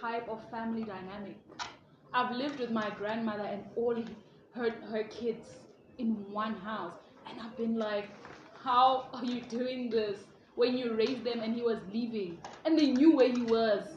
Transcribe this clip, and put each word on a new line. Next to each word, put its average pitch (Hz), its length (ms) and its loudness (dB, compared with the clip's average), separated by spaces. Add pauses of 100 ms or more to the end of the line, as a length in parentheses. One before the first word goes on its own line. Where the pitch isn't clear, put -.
type 233 260 -6
of 214 220 -8
family 226 340 -4
dynamic. 190 540 -10 (760)
I've 240 220 0
lived 277 240 -4
with 233 120 -4
my 214 260 0
grandmother 208 460 -4
and 202 200 -6 (140)
all 233 180 2 (560)
her, 233 200 -2 (200)
her 220 140 -2
kids 226 420 -6 (520)
in 233 100 0 (220)
one 214 240 -2
house. 196 440 -8 (300)
And 233 100 -12
I've 226 160 -12
been 226 220 0
like, 208 320 0 (540)
"How 254 500 6
are 247 100 -6
you 247 180 -2
doing 247 500 -4
this?" 214 320 0 (320)
When 247 200 4
you 240 180 0
raised 220 300 2
them 240 180 -2
and 220 120 -2
he 240 80 -2
was 233 160 2 (160)
leaving. 220 460 -4 (260)
And 320 140 6
they 294 80 6
knew 277 280 8
where 254 160 8
he 247 120 0
was. 226 400 4 (140)